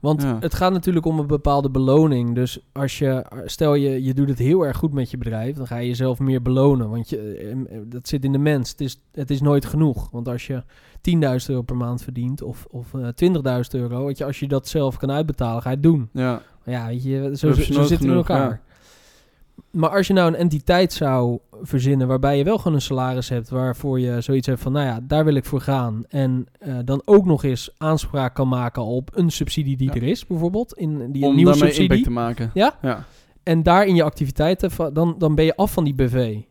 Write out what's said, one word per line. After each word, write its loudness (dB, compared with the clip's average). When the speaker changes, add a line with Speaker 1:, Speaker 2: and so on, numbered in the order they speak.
Speaker 1:
Want 0
Speaker 2:
Ja. 0
Speaker 1:
het -2
gaat 0
natuurlijk 0
om 0
een -2
bepaalde 0
beloning. 2
Dus -2
als -6
je, -2
stel 0
je, 0
je -2
doet 2
het -2
heel 2
erg -4
goed -2
met -2
je -8
bedrijf, -6
dan -10
ga -8
je -4
jezelf -2
meer 0
belonen. 2
Want -6
je, -6
eh, -10
eh, -10
dat -14
zit -4
in 2
de 2
mens. 0
Het -16
is, -8
het -8
is -2
nooit 4
genoeg. 0
Want -10
als -6
je -8
tienduizend 0
euro -2
per -6
maand -4
verdient -6
of, -12
of, -14
eh, -6
twintigduizend 0
euro, -4
weet -6
je, -4
als -8
je -6
dat -2
zelf -2
kan -4
uitbetalen, -2
ga -6
je -2
het -4
doen. 4
Speaker 2:
Ja. -2
Speaker 1:
Maar -6
ja, -6
weet -6
je, -4
zo, -2
Speaker 2:
Dan -4
heb -6
Speaker 1:
zo, 2
Speaker 2:
je 6
Speaker 1:
zo 0
Speaker 2:
nooit 4
Speaker 1:
zit 4
het 0
in 4
Speaker 2:
genoeg, 2
Speaker 1:
elkaar. 2
Speaker 2:
ja. -8
Speaker 1:
Maar 0
als 2
je 2
nou 6
een 2
entiteit 2
zou 0
verzinnen 2
waarbij 2
je 2
wel 2
gewoon 0
een 2
salaris -4
hebt, -4
waarvoor -2
je -2
zoiets 0
hebt -2
van, -4
"Nou 0
ja, -4
daar 2
wil 4
ik 0
voor -2
gaan." -2
En, 0
eh, -8
dan -2
ook 8
nog 2
eens -2
aanspraak -2
kan 0
maken -2
op -4
een 2
subsidie -4
die 0
Speaker 2:
Ja. -2
Speaker 1:
er -2
is, -2
bijvoorbeeld. -4
In, -6
die, -2
een 4
Speaker 2:
Om 4
Speaker 1:
nieuwe 8
Speaker 2:
daarmee 6
Speaker 1:
subsidie. 2
Speaker 2:
impact 4
te -2
maken. -4
Speaker 1:
Ja. 2
Speaker 2:
Ja. -4
Speaker 1:
En 2
daar 6
in 4
je 6
activiteiten, 0
va-, -4
dan, 0
dan 2
ben 4
je 2
af 0
van 0
die 0
B -4
V. -2